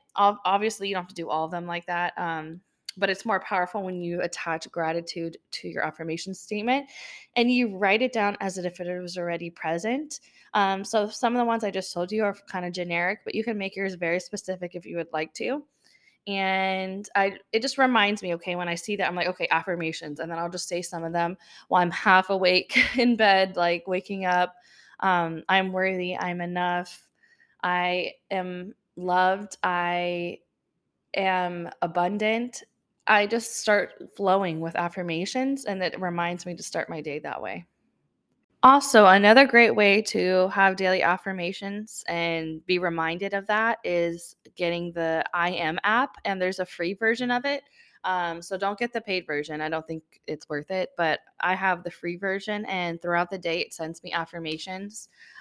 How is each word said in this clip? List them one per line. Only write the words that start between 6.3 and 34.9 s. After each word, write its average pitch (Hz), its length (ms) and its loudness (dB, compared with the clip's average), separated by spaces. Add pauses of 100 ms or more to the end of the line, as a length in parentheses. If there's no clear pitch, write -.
statement 240 560 -4 (460)
and 240 160 4
you 240 260 2
write 202 260 4
it 254 100 0
down 202 280 0
as 190 160 -4
if 180 220 -6
it 180 240 -6
was 175 160 -10
already 170 320 -4
present. 214 680 -4 (320)
Um, 196 320 2
so 208 240 0
some 226 260 -2
of 247 60 2
the 240 40 2
ones 226 200 0
I 202 80 -2
just 190 200 -6
told 180 200 -4
you 214 100 0
are 202 140 0 (120)
kinda 180 220 -6
generic, 175 540 -4
but - 100 -8
you 220 80 -2
can 220 160 -4
make 196 160 -6
yours 196 200 -4
very 175 260 -2
specific 185 560 -8
if 170 100 -14
you 170 100 -10
would 165 160 -8
like 160 220 -4
to. 262 320 -6 (640)
And 190 880 -2
I, 196 200 2 (140)
it 220 120 0
just 262 160 -4
reminds 214 440 4
me, 180 120 -2
okay, 175 200 -6
when 175 140 -4
I 170 80 -2
see 202 180 -6
that, 190 140 0
I'm 180 80 -4
like, 175 100 0
"Okay, 180 240 -4
affirmations." 165 680 -2
And 160 100 -8
then 165 80 -6
I'll 170 100 -2
just 175 200 -10
say 175 120 -4
some 175 220 -8
of 165 100 -6
them 170 240 -2 (300)
while 180 160 4
I'm 175 80 2
half 190 400 4
awake 185 460 2
<laughs> - 200 2
in 240 200 4
bed, 190 400 6
like, 175 320 0
waking 190 360 -4
up. 180 300 2 (460)
Um, 170 480 0
"I'm 190 240 4
worthy, 185 440 -2
I'm 175 240 -4
enough, 180 680 -4 (520)
I 180 520 0 (180)
am 185 460 -6 (180)
loved, 185 680 0
I 175 760 -2 (720)
am 180 580 -2 (120)
abundant." 208 800 -2 (440)
I 208 200 6
just 226 300 -2
start - 360 0 (240)
flowing 190 440 2
with 165 160 -6
affirmations, 185 920 -4